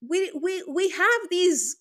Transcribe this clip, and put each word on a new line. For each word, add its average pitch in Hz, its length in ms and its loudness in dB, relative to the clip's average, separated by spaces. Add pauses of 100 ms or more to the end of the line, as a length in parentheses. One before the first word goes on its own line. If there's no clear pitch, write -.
we, 370 320 0
we, 370 300 -2
we 359 220 0
have 453 300 2 (100)
these 359 500 2